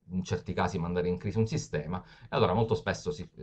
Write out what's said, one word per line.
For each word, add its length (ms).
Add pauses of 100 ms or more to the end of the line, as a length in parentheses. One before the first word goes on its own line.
(100)
in 120
certi 300
casi 260
mandare 300
in 100
crisi 200
un 80
sistema, 560 (200)
e 80
allora 220
molto 220
spesso 360
si, 180 (140)